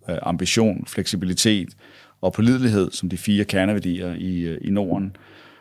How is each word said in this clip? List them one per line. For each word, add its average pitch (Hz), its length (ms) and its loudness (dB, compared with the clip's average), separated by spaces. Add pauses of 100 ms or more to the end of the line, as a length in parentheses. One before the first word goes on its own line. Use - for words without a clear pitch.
øh, 85 120 -2
ambition, 95 680 0
fleksibilitet 92 840 0 (520)
og 92 120 0
pålidelighed 120 580 4
som - 180 -6
de 87 80 -4
fire 104 260 2
kerneværdier 92 720 0
i, 90 260 -4
øh, 82 220 -4
i - 80 -6
Norden. 98 460 -2 (460)